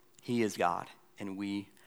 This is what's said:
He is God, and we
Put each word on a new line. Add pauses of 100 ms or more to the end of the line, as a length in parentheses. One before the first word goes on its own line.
(220)
He
is
God, (320)
and
we (180)